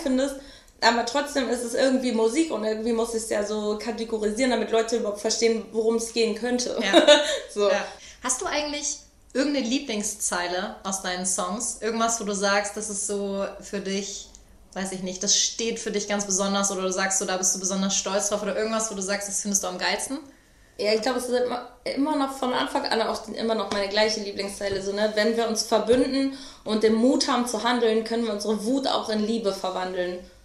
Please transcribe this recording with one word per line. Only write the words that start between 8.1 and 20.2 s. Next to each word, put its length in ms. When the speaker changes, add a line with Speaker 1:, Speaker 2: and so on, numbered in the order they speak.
Speaker 2:
Hast 180
du 40
eigentlich 520
irgendeine 320
Lieblingszeile 760
aus 180
deinen 240
Songs? 560
Irgendwas, 380
wo 60
du 80
sagst, 420
das 140
ist 180
so 380
für 180
dich, 480
weiß 200
ich 100
nicht, 200
das 140
steht 420
für 120
dich 160
ganz 180
besonders 460
oder 100
du 100
sagst 280
so, 60
da 120
bist 180
du 40
besonders 360
stolz 340
drauf 120
oder 160
irgendwas, 340
wo 40
du 60
sagst, 260
das 140
findest 220
du 40
am 100
geilsten? 420